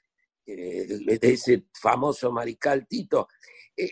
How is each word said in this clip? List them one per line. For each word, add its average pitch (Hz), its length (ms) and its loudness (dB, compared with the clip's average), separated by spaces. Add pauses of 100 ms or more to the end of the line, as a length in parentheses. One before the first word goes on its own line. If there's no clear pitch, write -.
(460)
eh, 90 420 -10
de, 104 320 -2
de 123 140 6
ese 123 400 2
famoso 123 580 0
Mariscal 120 560 -2
Tito. 147 400 -2 (480)
E-, - 160 -6